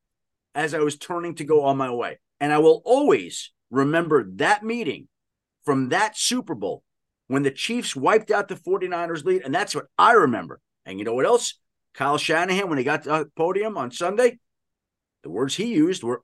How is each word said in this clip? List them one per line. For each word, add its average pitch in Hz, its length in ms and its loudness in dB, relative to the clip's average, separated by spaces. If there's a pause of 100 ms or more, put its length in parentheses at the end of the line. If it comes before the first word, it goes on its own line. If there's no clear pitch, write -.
(540)
as 156 200 -4
I 160 60 -2
was 147 180 0
turning 170 380 -8
to 165 80 -8
go 151 180 4
on 139 140 2
my 131 160 -2
way. 107 260 -6 (220)
And 147 120 0
I 151 60 4
will 160 260 6
always 202 680 2 (180)
remember 143 640 2
that 202 300 2
meeting 208 420 -6 (580)
from 135 260 0
that 202 280 0
Super 240 380 -4
Bowl 95 260 -6 (460)
when 139 160 0
the 135 80 0
Chiefs - 420 -6
wiped 196 380 2
out 202 160 0
the 185 80 -10
forty-niners 175 680 -4
lead, 185 200 0
and 135 100 -4
that's 196 220 -4
what 135 100 -8 (100)
I 202 180 6
remember. 117 460 2 (240)
And 95 140 -10
you 104 60 -6
know - 100 -2
what 135 120 2
else? - 280 0 (400)
Kyle 143 240 0
Shanahan, 185 500 -2
when 151 100 -2
he 123 60 0
got 151 200 -2
to 190 40 -10
the 220 280 -2
podium 190 420 -2
on 127 140 -6
Sunday, 220 460 0 (880)
the 76 60 -14
words 131 240 -2
he 226 180 -4
used 165 300 2
were 120 200 -4